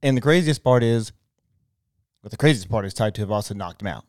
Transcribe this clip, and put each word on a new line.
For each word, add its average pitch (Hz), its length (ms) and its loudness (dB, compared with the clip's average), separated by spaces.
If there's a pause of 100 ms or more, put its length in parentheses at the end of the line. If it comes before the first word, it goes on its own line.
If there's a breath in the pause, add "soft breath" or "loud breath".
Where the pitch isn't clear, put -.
And 135 160 2
the 123 40 0
craziest 156 420 2
part 127 180 4
is, 117 300 0 (1120)
but 107 80 -16
the - 60 -12
craziest 120 320 2
part 104 160 -2
is 95 80 -10
Tai 110 180 0
Tuivasa 104 440 -4
knocked 92 260 -10
him 104 60 -6
out. 73 220 -10